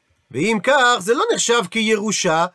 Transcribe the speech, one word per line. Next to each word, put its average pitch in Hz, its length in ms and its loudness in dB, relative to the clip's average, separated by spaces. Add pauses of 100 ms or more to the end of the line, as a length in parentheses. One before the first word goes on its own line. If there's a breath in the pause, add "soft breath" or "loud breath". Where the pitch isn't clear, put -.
(300)
ואם 202 320 -2
כך, 247 360 2
זה 196 160 -2
לא 359 100 0 (100)
נחשב 233 360 0
כירושה, 202 840 0